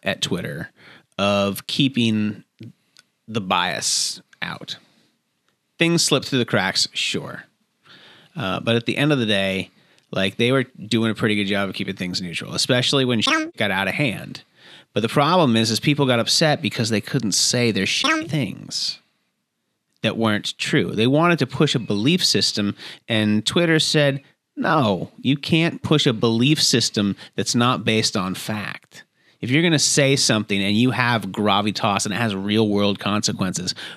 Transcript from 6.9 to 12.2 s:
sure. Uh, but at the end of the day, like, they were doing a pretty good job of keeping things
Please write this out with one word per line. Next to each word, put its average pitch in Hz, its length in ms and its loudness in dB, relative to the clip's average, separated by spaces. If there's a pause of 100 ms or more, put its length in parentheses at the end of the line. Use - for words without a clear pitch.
sure. - 500 -6 (920)
Uh, 92 240 -4
but 117 160 0
at 117 100 -2
the - 120 -4
end 147 140 2
of 139 80 2
the 117 60 -2
day, 98 440 -2 (420)
like, 95 260 -2
they 120 140 2
were 131 120 2
doing 113 480 -2
a 101 40 -4
pretty 107 200 0
good 101 120 -2
job 101 220 -2
of 92 60 -10
keeping 95 200 -8
things 90 260 -6